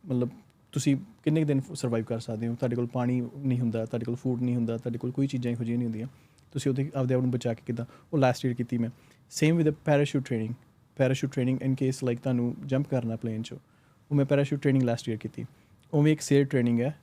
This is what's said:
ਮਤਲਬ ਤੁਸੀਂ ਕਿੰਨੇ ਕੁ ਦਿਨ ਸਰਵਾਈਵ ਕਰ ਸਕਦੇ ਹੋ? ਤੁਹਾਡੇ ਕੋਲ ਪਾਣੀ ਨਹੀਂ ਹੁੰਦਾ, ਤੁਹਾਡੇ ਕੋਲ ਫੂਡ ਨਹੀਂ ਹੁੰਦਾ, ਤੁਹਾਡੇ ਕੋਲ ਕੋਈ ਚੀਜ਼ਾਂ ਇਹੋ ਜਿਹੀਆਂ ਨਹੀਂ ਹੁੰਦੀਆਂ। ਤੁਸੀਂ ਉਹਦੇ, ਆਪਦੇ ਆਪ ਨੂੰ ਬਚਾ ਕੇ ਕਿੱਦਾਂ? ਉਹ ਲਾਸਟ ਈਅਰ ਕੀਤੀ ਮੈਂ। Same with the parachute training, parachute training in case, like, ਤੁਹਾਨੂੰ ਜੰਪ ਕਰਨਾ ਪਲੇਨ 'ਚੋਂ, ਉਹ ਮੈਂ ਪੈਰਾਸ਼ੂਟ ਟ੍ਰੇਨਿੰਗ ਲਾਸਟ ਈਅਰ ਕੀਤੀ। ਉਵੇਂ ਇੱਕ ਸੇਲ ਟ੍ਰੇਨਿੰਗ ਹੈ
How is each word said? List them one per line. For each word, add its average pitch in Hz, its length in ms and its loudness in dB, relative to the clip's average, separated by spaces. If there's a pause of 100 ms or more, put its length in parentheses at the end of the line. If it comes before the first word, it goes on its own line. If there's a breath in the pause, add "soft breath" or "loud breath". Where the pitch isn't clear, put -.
ਮਤਲਬ 123 240 -2 (420)
ਤੁਸੀਂ 139 260 2 (260)
ਕਿੰਨੇ 160 180 2
ਕੁ 151 60 2
ਦਿਨ 139 140 2 (120)
ਸਰਵਾਈਵ 117 300 -2
ਕਰ 117 160 -4
ਸਕਦੇ 117 280 -6
ਹੋ? 117 80 -2
ਤੁਹਾਡੇ 123 200 -2
ਕੋਲ 120 120 -2
ਪਾਣੀ 123 400 0 (100)
ਨਹੀਂ 131 220 0
ਹੁੰਦਾ, 113 260 0
ਤੁਹਾਡੇ 113 200 -4
ਕੋਲ 120 100 -2
ਫੂਡ 123 260 -2
ਨਹੀਂ 123 140 0
ਹੁੰਦਾ, 117 220 0
ਤੁਹਾਡੇ 117 200 -6
ਕੋਲ 123 140 -4
ਕੋਈ 135 160 0
ਚੀਜ਼ਾਂ 123 240 -2
ਇਹੋ 120 120 -4
ਜਿਹੀਆਂ 117 140 0
ਨਹੀਂ 123 80 0
ਹੁੰਦੀਆਂ। 113 220 -6 (440 soft breath)
ਤੁਸੀਂ 139 200 0
ਉਹਦੇ, 135 240 -2
ਆਪਦੇ 131 200 2
ਆਪ 127 60 2
ਨੂੰ 127 100 0
ਬਚਾ 120 220 -2
ਕੇ 110 120 -8
ਕਿੱਦਾਂ? 117 200 -6 (280 loud breath)
ਉਹ 165 40 0
ਲਾਸਟ 127 280 2
ਈਅਰ 127 80 0
ਕੀਤੀ 120 240 -2
ਮੈਂ। 117 120 0 (400 soft breath)
Same 156 240 2
with 165 160 4
the 151 80 -2
parachute 143 460 2
training, 113 300 -4 (480)
parachute 131 280 2
training 131 360 0
in 135 60 2
case, 131 380 0
like, 120 120 -2
ਤੁਹਾਨੂੰ 120 340 0 (100)
ਜੰਪ 135 240 0
ਕਰਨਾ 117 260 -2
ਪਲੇਨ 110 240 -6
'ਚੋਂ, - 180 -10 (540 soft breath)
ਉਹ 147 40 0
ਮੈਂ 139 100 4
ਪੈਰਾਸ਼ੂਟ 143 340 2
ਟ੍ਰੇਨਿੰਗ 135 240 4
ਲਾਸਟ 117 260 0
ਈਅਰ 110 80 -2
ਕੀਤੀ। - 280 -8 (480 soft breath)
ਉਵੇਂ 151 200 6
ਇੱਕ 151 80 -2
ਸੇਲ 139 240 4
ਟ੍ਰੇਨਿੰਗ 120 360 2
ਹੈ 139 220 -2